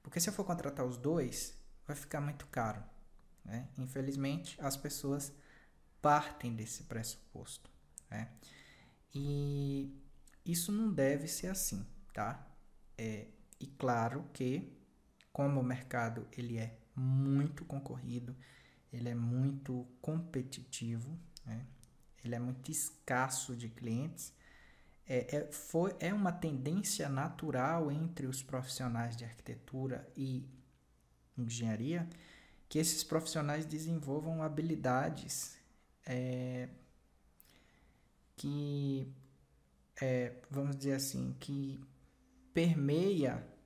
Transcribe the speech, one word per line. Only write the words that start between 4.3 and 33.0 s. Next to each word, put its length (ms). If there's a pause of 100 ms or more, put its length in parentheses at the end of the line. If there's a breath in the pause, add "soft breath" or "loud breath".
as 160
pessoas 560 (680 loud breath)
partem 540
desse 280
pressuposto, 840 (400)
né? 220 (840 loud breath)
E 760 (540)
isso 260
não 220
deve 340
ser 200
assim, 380 (280)
tá? 340 (500)
É, 300 (320)
e 80
claro 680
que, 380 (600)
como 260
o 40
mercado 680
ele 260
é 220 (160)
muito 680
concorrido, 680 (560 loud breath)
ele 180
é 60
muito 720 (140)
competitivo, 1160 (260)
né? 200 (580)
Ele 120
é 40
muito 320
escasso 840
de 140
clientes, 640 (720 loud breath)
é, 320
é, 140
foi, 480
é 140
uma 180
tendência 760
natural 840
entre 360
os 160
profissionais 720
de 80
arquitetura 920
e 300 (920)
engenharia 680 (600 loud breath)
que 100
esses 260